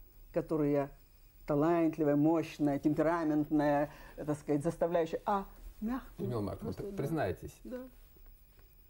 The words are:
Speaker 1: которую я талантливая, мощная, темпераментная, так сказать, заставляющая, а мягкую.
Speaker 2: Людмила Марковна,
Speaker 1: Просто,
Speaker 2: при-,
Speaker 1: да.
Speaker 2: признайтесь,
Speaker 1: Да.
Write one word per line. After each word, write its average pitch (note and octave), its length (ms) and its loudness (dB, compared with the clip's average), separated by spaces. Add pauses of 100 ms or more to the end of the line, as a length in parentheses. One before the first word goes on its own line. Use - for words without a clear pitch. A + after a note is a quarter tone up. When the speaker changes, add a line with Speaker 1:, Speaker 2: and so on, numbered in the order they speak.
(320)
Speaker 1:
которую D#3 400 0
я C#3+ 200 0 (560)
талантливая, D#3+ 680 4
мощная, D3 640 2
темпераментная, D3+ 1120 2 (240)
так D3+ 220 -4
сказать, D3 260 -2
заставляющая, E3 600 0
а G3 220 -2 (340)
мягкую. A#3+ 380 -6
Speaker 2:
Людмила A#2+ 220 -4
Марковна, - 320 -6
Speaker 1:
Просто, - 100 -10
Speaker 2:
при-, G3+ 80 -8
Speaker 1:
да. G3+ 60 -10
Speaker 2:
признайтесь, E3 640 -4
Speaker 1:
Да. B3 180 -10 (1080)